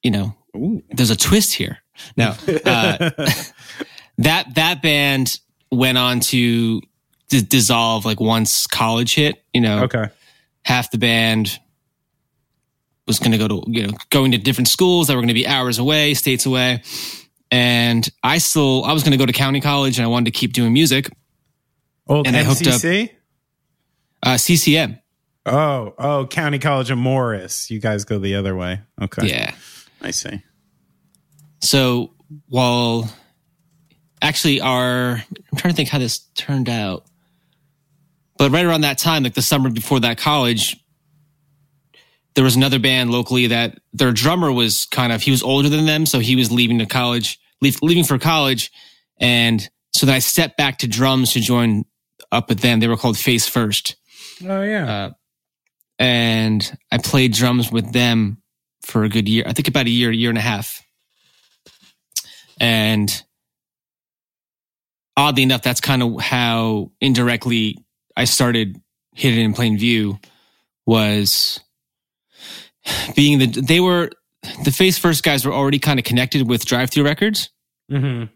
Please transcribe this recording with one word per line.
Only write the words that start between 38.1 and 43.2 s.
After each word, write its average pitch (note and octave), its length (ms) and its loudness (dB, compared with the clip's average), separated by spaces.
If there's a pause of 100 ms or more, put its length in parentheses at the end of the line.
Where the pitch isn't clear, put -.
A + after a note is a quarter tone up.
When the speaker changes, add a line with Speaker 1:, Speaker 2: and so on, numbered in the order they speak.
Speaker 1:
But C#3 140 2
right E3 120 2
around E3 180 2
that C#3+ 160 -2
time, D#3+ 260 0
like, B2 100 -2
the - 80 -2
summer C3 280 2
before A#2+ 300 0
that A#2 180 -2
college, B2 600 0 (1600)
there C3 100 4
was B2 100 4
another C3+ 240 2
band B2+ 320 0
locally B2 360 0